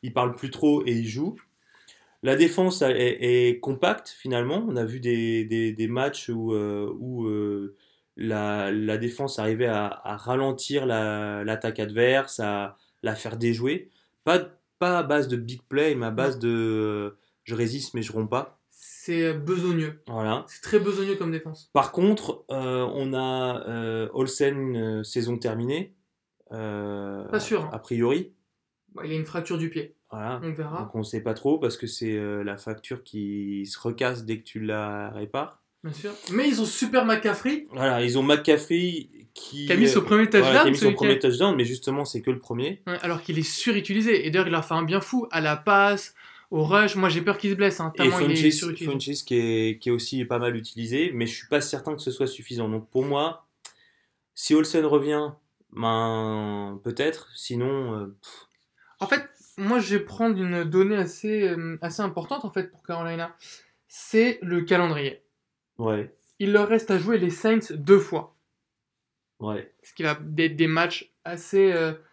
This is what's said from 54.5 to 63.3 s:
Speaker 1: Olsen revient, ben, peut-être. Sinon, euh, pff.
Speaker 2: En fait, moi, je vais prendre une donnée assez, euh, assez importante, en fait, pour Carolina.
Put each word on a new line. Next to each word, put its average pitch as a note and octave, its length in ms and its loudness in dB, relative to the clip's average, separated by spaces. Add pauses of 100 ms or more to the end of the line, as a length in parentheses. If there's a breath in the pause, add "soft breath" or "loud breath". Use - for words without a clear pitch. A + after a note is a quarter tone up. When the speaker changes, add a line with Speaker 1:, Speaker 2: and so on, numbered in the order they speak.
Speaker 1:
Olsen D#3 280 4
revient, D3 460 2 (420)
ben, A2 1080 -2
peut-être. C#3+ 540 -4
Sinon, B2+ 580 -4
euh, G#2 120 -6 (140)
pff. - 260 -20 (520 soft breath)
Speaker 2:
En F#3+ 80 -4
fait, C#4 200 0 (300)
moi, G#3 220 2
je G3+ 180 0
vais G3+ 80 0
prendre A3+ 320 0
une F3+ 280 0
donnée F#3+ 320 4
assez, G3+ 520 0
euh, E3 320 -4
assez E3+ 220 -6
importante, F#3+ 420 -6
en G#3 60 -8
fait, F#3 200 -4
pour - 120 -20
Carolina. E3+ 520 -6 (540 loud breath)